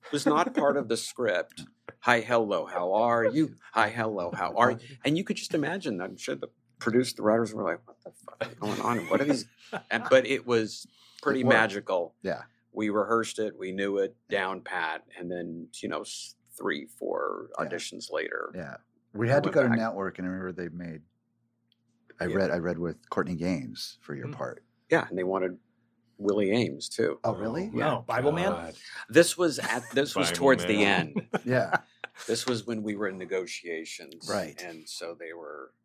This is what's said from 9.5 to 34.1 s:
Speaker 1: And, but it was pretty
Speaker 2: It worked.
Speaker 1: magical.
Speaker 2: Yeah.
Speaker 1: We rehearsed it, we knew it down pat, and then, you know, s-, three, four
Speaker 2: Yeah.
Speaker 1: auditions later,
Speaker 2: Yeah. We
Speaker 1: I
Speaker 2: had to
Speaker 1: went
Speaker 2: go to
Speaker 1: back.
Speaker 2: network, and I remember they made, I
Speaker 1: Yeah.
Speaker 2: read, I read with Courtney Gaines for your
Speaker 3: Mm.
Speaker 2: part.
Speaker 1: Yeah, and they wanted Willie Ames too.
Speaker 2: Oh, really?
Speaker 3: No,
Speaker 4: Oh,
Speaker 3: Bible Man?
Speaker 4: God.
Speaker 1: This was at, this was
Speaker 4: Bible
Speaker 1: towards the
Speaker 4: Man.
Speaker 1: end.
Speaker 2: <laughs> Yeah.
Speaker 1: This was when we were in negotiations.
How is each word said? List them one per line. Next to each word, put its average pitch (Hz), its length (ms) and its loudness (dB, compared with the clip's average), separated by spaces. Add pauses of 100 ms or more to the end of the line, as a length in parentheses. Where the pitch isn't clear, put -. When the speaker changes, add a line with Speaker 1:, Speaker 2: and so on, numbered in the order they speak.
Speaker 1:
And, 113 180 -2
but 131 200 8
it 135 180 0
was 113 400 0 (380)
pretty 135 180 2
Speaker 2:
It 120 60 2
worked. 113 100 8
Speaker 1:
magical. 98 640 0
Speaker 2:
Yeah. 87 220 -4 (300)
Speaker 1:
We 107 180 0
rehearsed 110 480 2
it, 107 180 -2
we 95 140 -6
knew 98 260 0
it 95 180 0 (140)
down 95 320 -2
pat, 82 420 -4 (140)
and 90 140 -6
then, 85 360 -8 (140)
you - 80 -6
know, 80 120 -4
s-, - 340 -12 (200)
three, 73 300 -4 (140)
four - 580 -4
Speaker 2:
Yeah. 76 80 -2
Speaker 1:
auditions - 460 -10
later, - 420 -6
Speaker 2:
Yeah. 80 220 -10 (380)
We 117 160 0
Speaker 1:
I 135 40 4
Speaker 2:
had 143 100 4
to - 60 0
Speaker 1:
went - 60 -2
Speaker 2:
go 139 80 6
to 123 60 6
Speaker 1:
back. 117 80 4
Speaker 2:
network, 98 420 -2
and 90 60 -4
I 92 60 -4
remember 92 220 -6
they 85 160 -6
made, 80 320 -12 (1200)
I 90 60 0
Speaker 1:
Yeah. 90 100 -2
Speaker 2:
read, 95 120 2
I 87 100 0
read 82 200 -2
with 82 300 -6
Courtney 87 260 -2
Gaines 78 640 -4
for 73 160 -12
your 69 120 -10
Speaker 3:
Mm. - 40 -8
Speaker 2:
part. - 320 -10 (260)
Speaker 1:
Yeah, 160 200 4
and 90 80 -6
they 92 80 0
wanted 92 340 0 (580)
Willie 101 340 2
Ames 92 360 0
too. - 380 -2
Speaker 2:
Oh, 101 100 0
really? 120 380 -4
Speaker 3:
No, 143 240 0
Speaker 4:
Oh, 117 100 -6
Speaker 3:
Bible 127 240 2
Man? 175 220 0
Speaker 4:
God. - 200 -8 (360)
Speaker 1:
This 160 280 6
was 165 220 2
at, 120 320 -2
this 139 240 2
was 92 140 2
Speaker 4:
Bible 87 80 -2
Speaker 1:
towards 131 280 6
the 101 120 4
Speaker 4:
Man. 98 400 4
Speaker 1:
end. - 100 -4 (140)
Speaker 2:
<laughs> - 20 -20
Yeah. 127 320 2 (500)
Speaker 1:
This 117 220 -2
was 113 180 -2
when 110 180 -4
we 107 120 -2
were 101 140 -2
in 95 80 -8
negotiations. 85 1120 -8